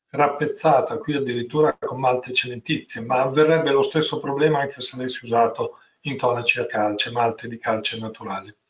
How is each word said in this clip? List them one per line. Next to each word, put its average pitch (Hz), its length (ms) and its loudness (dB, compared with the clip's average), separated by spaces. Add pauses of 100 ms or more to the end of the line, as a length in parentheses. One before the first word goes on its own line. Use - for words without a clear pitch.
(120)
rappezzata, 143 880 2
qui 147 160 -4
addirittura 135 600 0
con 123 220 -6
malte 127 340 0
cementizie, 123 680 -4
ma 127 200 0
avverrebbe 143 500 4
lo 139 100 6
stesso 151 380 0
problema 147 400 2
anche 139 220 -4
se - 140 -6
avessi 127 300 -8
usato 117 540 0 (300)
intonaci 117 500 0
a 117 60 -2
calce, 107 460 -2
malte 117 360 -2
di 117 100 -10
calce 110 420 -4
naturale, 107 580 -10 (120)